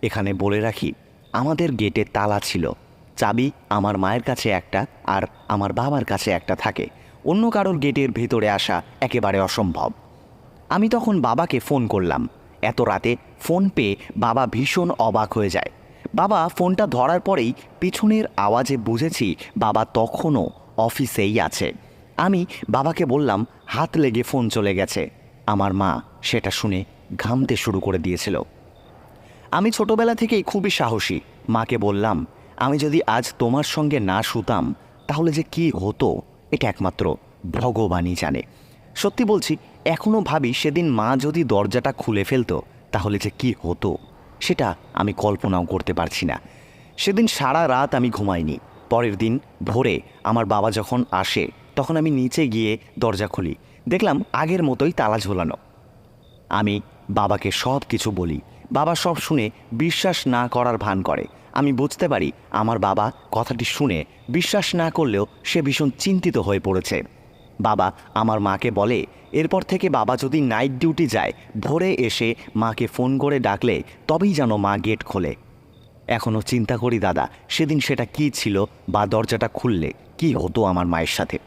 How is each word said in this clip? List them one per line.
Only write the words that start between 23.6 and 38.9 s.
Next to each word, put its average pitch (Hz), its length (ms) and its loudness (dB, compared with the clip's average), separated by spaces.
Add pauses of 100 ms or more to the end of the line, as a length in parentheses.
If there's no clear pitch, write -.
"হাত 147 300 -2
লেগে 127 260 2
ফোন 120 260 0
চলে 101 260 0
গেছে।" 92 360 -2 (360)
আমার 101 280 0
মা 95 280 0 (200)
সেটা 104 280 -2
শুনে 95 340 -2 (320)
ঘামতে 120 400 0
শুরু 98 240 -2
করে 92 180 -2
দিয়েছিল। 87 440 -2 (1080)
আমি 196 200 2
ছোটবেলা 220 440 2
থেকেই 226 280 2
খুবই 202 280 -2
সাহসী। 113 500 0 (280)
মাকে 113 300 0
বললাম, 101 480 0 (300)
"আমি 139 220 0
যদি 151 280 2
আজ 117 320 0
তোমার 127 260 2
সঙ্গে 147 360 0
না 98 220 0
শুতাম, 104 520 -2 (320)
তাহলে 156 260 0
যে 156 100 -2
কি 165 280 0
হতো, 92 520 0 (280)
এটা - 180 0
একমাত্র 92 480 -2 (360)
ভগবানই 92 600 0
জানে।" 69 280 -4 (520)